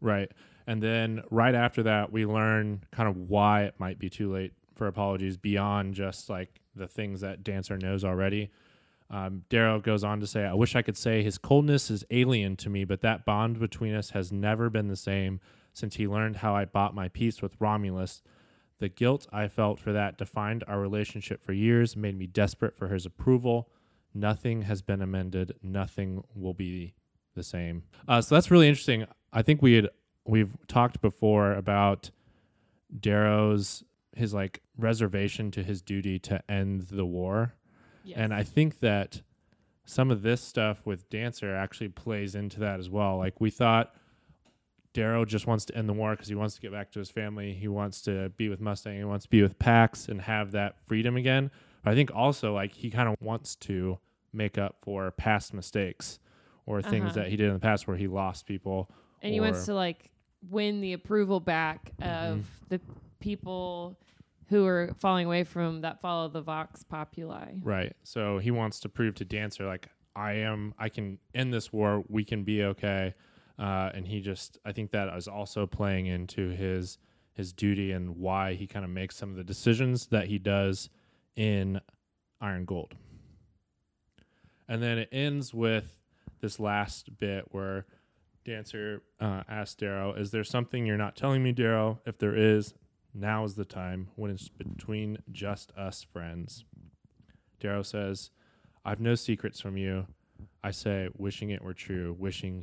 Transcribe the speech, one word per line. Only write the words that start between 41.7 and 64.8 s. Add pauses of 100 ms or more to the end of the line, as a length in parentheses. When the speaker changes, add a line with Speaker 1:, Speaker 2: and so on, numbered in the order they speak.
Speaker 1:
plays
into
that
as
well.
Like,
we
thought (960)
Darrow
just
wants
to
end
the
war
'cause
he
wants
to
get
back
to
his
family.
He
wants
to
be
with
Mustang.
He
wants
to
be
with
Pax
and
have
that
freedom
again. (320)
But
I
think
also,
like,
he
kinda
wants
to (340)
make
up
for
past
mistakes (480)
or
things
Speaker 2:
Uh-huh.
Speaker 1:
that
he
did
in
the
past
where
he
lost
people. (320)
Speaker 2:
And
he
wants
Speaker 1:
or
Speaker 2:
to,
like, (320)
win
the
approval
back
Speaker 1:
Mm-hmm.
Speaker 2:
of (180)
the (380)
people (500)
who
are